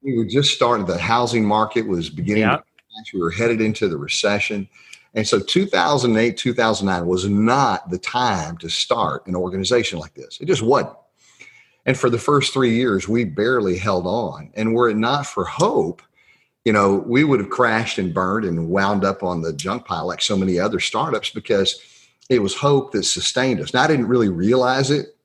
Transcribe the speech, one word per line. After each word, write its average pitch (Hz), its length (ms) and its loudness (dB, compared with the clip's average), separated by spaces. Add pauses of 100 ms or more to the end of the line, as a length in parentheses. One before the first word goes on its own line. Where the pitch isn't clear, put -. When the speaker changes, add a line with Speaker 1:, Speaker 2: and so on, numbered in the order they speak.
Speaker 1:
We 135 160 -2
were 113 80 0
just 135 280 2
starting. 120 320 2
The 87 140 -2
housing 113 460 2
market 107 420 2
was 82 220 -2
beginning 98 340 0
Speaker 2:
Yeah. 120 140 2
Speaker 1:
to - 60 -10
crash. - 500 -20
We 101 80 -4
were 85 100 -2
headed 113 300 0
into 107 280 0
the 80 80 -4
recession. 101 720 -2 (440)
And 110 140 -2
so 107 120 2
two 180 260 0
thousand 120 520 2
eight, 113 200 2
two 123 160 -2
thousand 113 340 0
nine 87 200 0
was 90 200 0
not 107 640 2
the 90 80 -4
time 92 640 -4
to 82 100 -12
start 90 580 -2
an 92 80 -4
organization 95 640 -2
like 80 140 -16
this. - 260 -18
It - 60 -12
just 170 160 0
wasn't. 113 320 0 (920)
And 131 100 2
for 127 120 2
the 117 100 0
first 143 320 0
three 127 240 2
years, 113 320 0
we 117 180 0
barely 101 520 0
held 92 300 -2
on. 87 480 -6
And 110 180 0
were 120 160 2
it 107 80 -2
not 131 300 0
for - 180 -4
hope, 139 560 0 (640)
you 113 100 2
know, 101 220 4 (100)
we 123 180 2
would 139 160 4
have 98 120 -6
crashed 113 480 0
and 92 120 -2
burned 95 340 0
and 85 240 -2
wound 98 360 2
up 98 160 0
on 87 220 -2
the 80 100 -4
junk 95 320 -6
pile 82 220 -6
like 90 140 -6
so 107 140 0
many 95 240 2
other 101 200 0
startups 123 500 -2
because 98 500 -2 (480)
it 127 140 4
was 98 140 -2
hope 139 380 2
that 95 100 0
sustained 120 580 -2
us. - 100 -8
Now, 127 120 4
I 151 40 4
didn't 135 200 2
really 117 220 4
realize 127 600 2
it 147 360 -2